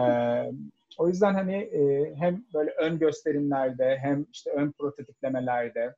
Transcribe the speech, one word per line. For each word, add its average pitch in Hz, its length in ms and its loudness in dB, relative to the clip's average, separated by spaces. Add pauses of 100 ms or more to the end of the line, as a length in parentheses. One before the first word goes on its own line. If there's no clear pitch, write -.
(960)
o 165 100 2
yüzden 190 260 4
hani, 190 220 0
e, 147 600 0
hem 180 280 0 (100)
böyle 151 180 0
ön 165 280 0
gösterimlerde 139 1000 0
hem 143 320 0
işte - 180 -10
ön 147 200 0
prototiplemelerde 127 1300 -4